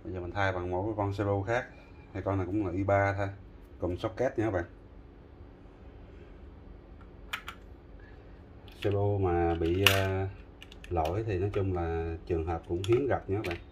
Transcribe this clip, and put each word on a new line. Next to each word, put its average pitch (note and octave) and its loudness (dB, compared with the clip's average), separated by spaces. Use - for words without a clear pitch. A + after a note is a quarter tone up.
Bây F2 -6
giờ F2+ -4
mình F2 -6
thay G2 2
bằng F2+ -2
một F2+ 0
cái A2 -2
con G2+ 2
C - -2
P G2+ 2
U G2 4
khác. A#2 2
Thì - -4
con G2 2
này F#2+ 2
cũng G2 0
là E2+ 0
I F#2+ 0
ba G2 6
thôi. G2 0
Cùng F2+ 0
socket - 0
nha G#2+ 4
các A2 2
bạn. F2 2
C - -8
P G2+ 4
U G2+ 4
mà E2+ 6
bị, E2+ 4
à, F#2+ 2
lỗi F2 2
thì F#2+ 2
nói G2+ 2
chung F#2+ 2
là E2 0
trường E2 0
hợp E2 -2
cũng F2 0
hiếm B2+ 6
gặp F#2 0
nha G2+ 2
các F#2 -4
bạn. E2+ -4